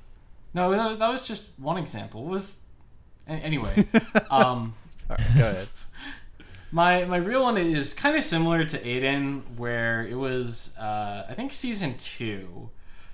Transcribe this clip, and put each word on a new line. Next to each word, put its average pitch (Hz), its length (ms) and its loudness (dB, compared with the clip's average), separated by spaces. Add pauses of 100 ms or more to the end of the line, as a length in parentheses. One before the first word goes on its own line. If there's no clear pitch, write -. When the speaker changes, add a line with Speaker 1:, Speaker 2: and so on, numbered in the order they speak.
(540)
Speaker 1:
No, 180 160 4
that 220 200 2
was, 214 80 -6
that 220 120 4
was 254 160 -4
just - 220 -8 (100)
one 143 180 -2
example. 107 460 -8
It 151 80 -8
was 196 300 -6 (680)
a-, 156 40 -4
anyway. 156 520 2 (240)
Speaker 2:
<laughs> - 220 0
Speaker 1:
Um, 123 440 4 (360)
Speaker 2:
All - 80 0
right, 117 180 6
go 113 140 8
ahead. 95 180 -4 (500)
Speaker 1:
<laughs> - 540 -16
my, 180 320 6
my 180 120 0
real 220 260 2
one 233 160 4
is 160 360 2
kinda 294 280 4
similar 165 420 4
to 151 140 -4
Aiden, 135 640 0 (140)
where 117 500 0
it 113 80 -6
was, 127 640 -4
uh, 104 500 -4
I 123 60 -8
think 269 180 -6
season 196 460 -4
two, 101 720 -8 (440)